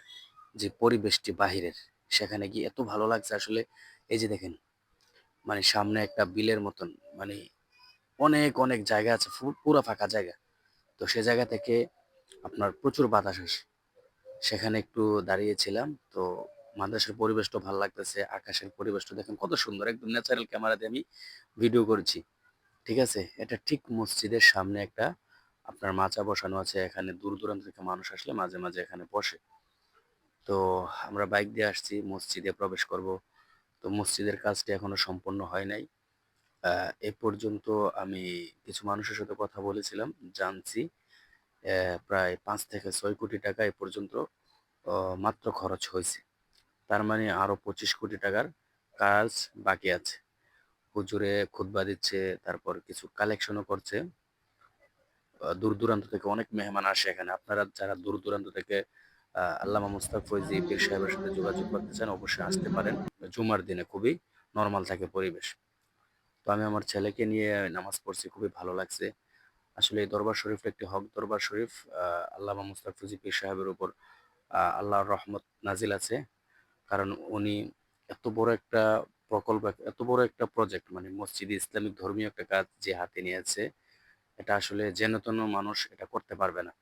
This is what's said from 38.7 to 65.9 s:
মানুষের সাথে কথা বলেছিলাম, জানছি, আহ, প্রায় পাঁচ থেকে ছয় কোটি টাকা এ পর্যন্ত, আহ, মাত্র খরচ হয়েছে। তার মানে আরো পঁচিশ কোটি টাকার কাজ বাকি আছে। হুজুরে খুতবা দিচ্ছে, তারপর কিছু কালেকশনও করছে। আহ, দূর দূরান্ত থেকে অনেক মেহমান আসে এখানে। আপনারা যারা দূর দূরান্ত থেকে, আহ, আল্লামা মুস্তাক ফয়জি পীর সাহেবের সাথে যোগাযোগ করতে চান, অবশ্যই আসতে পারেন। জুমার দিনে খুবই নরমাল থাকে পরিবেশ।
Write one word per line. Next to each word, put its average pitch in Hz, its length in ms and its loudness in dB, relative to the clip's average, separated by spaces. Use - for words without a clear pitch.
মানুষের 104 300 -2
সাথে 104 220 -6
কথা 101 220 -4
বলেছিলাম, 101 540 -4
জানছি, 98 540 -4
আহ, 92 420 0
প্রায় 92 380 2
পাঁচ 104 220 -4
থেকে 98 260 -8
ছয় 101 220 -2
কোটি 107 240 -6
টাকা 101 260 -2
এ 101 60 2
পর্যন্ত, 98 460 -8
আহ, - 960 -6
মাত্র 104 360 0
খরচ 92 380 -4
হয়েছে। - 300 -2
তার 104 140 4
মানে 107 300 2
আরো 98 320 4
পঁচিশ 101 300 -2
কোটি 104 220 -4
টাকার 101 280 2
কাজ 104 580 4
বাকি 95 360 2
আছে। - 240 -2
হুজুরে 101 560 2
খুতবা 98 320 -2
দিচ্ছে, 95 600 0
তারপর 87 360 -4
কিছু - 340 -14
কালেকশনও 104 480 -2
করছে। 101 380 -4
আহ, - 1500 -12
দূর 104 220 2
দূরান্ত 107 320 2
থেকে 101 220 -4
অনেক 110 240 0
মেহমান 101 320 0
আসে 98 260 4
এখানে। 90 220 -6
আপনারা 104 320 0
যারা 98 200 -2
দূর 98 260 -4
দূরান্ত 101 280 -4
থেকে, 98 340 -2
আহ, 87 280 0
আল্লামা 101 260 2
মুস্তাক 101 360 -4
ফয়জি 98 360 0
পীর 92 180 0
সাহেবের 95 320 2
সাথে 98 240 -4
যোগাযোগ 92 360 -2
করতে - 240 -4
চান, 110 140 -2
অবশ্যই 95 360 -2
আসতে 95 240 0
পারেন। - 280 2
জুমার 110 320 2
দিনে 90 220 -4
খুবই 117 340 0
নরমাল 101 280 2
থাকে 92 220 -2
পরিবেশ। 92 500 -4